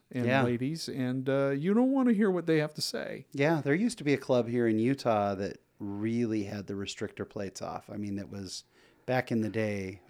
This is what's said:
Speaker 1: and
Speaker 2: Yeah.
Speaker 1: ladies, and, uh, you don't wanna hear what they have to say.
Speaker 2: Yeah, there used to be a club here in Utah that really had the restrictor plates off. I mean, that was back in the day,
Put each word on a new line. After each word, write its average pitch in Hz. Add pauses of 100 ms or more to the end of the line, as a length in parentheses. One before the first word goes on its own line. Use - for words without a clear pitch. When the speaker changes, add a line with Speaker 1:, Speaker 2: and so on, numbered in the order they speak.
(120)
Speaker 1:
and 123
Speaker 2:
Yeah. 131
Speaker 1:
ladies, 127
and, 131
uh, 139
you 175
don't 254
wanna 254
hear 202
what 175
they 160
have 151
to 156
say. -
Speaker 2:
Yeah, 147
there 139
used 220
to 151
be 143
a 127
club 123
here 120
in 110
Utah 113
that 95 (220)
really 107
had 101
the 104
restrictor 98
plates 98
off. -
I 104
mean, 104
that 98
was 98 (400)
back 127
in 113
the 107
day, 101